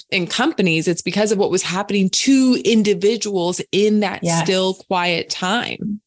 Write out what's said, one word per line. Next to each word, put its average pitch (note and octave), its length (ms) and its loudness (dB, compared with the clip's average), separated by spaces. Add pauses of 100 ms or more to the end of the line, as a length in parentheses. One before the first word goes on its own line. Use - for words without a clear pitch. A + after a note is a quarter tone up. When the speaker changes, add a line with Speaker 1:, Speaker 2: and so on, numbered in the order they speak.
(120)
Speaker 1:
in F3+ 160 -2
companies. F#3+ 600 0
It's E3+ 120 -2
because G3+ 300 0
of G#3 60 0
what G3 120 0
was F3+ 140 0
happening G3 460 0
to C4 560 2
individuals G3+ 960 0 (100)
in G#3 300 2
that G3 220 -4
Speaker 2:
Yes. E3 200 2
Speaker 1:
still F#3 320 0
quiet F3 540 -2
time. G#3 760 -4